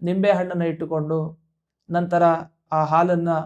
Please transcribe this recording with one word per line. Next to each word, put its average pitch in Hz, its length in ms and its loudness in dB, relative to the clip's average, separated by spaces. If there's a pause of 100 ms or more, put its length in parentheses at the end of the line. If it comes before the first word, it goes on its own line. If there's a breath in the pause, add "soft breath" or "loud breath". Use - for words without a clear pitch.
ನಿಂಬೆ 190 300 2
ಹಣ್ಣನ್ನ 180 300 0
ಇಟ್ಟುಕೊಂಡು 160 760 -4 (520)
ನಂತರ 175 320 0 (480)
ಆ 156 120 0
ಹಾಲನ್ನ 170 460 2 (160)